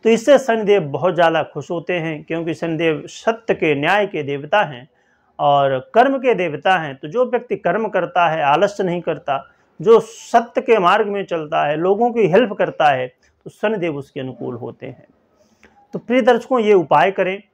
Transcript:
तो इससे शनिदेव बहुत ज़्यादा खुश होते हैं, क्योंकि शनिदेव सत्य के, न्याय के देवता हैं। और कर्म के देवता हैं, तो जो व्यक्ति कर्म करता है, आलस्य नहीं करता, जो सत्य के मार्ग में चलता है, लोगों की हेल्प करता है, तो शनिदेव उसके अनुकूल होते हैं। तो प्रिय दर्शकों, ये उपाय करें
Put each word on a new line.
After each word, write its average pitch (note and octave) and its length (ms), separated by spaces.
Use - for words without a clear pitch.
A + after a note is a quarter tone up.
तो A3+ 60
इससे A3+ 300
शनिदेव G#3 420
बहुत D3 340
ज़्यादा D#3+ 280
खुश - 280
होते E3+ 220
हैं, D#3+ 300
क्योंकि E3 300
शनिदेव D#3+ 520
सत्य - 480
के, D#3 220
न्याय F#3 320
के D#3 160
देवता C#3+ 400
हैं। B2+ 260
और C#3 520
कर्म C4+ 240
के B3 160
देवता F3 440
हैं, D3 180
तो D#3 120
जो A#3 180
व्यक्ति A#3+ 300
कर्म G3+ 320
करता F3 420
है, D#3 140
आलस्य F#3 400
नहीं F3 180
करता, D3 500
जो G#3+ 180
सत्य - 600
के A3 180
मार्ग G3+ 280
में G3+ 180
चलता D#3 400
है, D3+ 120
लोगों G3+ 340
की A3 160
हेल्प G3+ 260
करता E3 360
है, B2+ 180
तो - 60
शनिदेव F3 460
उसके C#3 240
अनुकूल C3 360
होते A#2+ 300
हैं। - 220
तो F#3 60
प्रिय B3 220
दर्शकों, A#3+ 380
ये G#3+ 140
उपाय E3+ 380
करें F#3+ 320